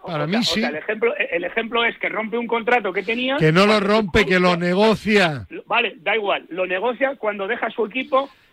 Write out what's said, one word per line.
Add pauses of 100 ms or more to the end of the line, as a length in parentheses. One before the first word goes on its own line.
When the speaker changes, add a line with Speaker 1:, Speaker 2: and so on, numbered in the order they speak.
Speaker 1:
Para
Speaker 2:
o
Speaker 1:
mí
Speaker 2:
sea,
o
Speaker 1:
sí.
Speaker 2:
sea,
el
ejemplo,
el
ejemplo
es
que
rompe
un
contrato
que
tenía
Speaker 1:
Que
no
lo
Speaker 2:
cuando
Speaker 1:
rompe,
que
lo
negocia.
Speaker 2:
Lo,
vale,
da
igual,
lo
negocia
cuando
deja
su
equipo, (240)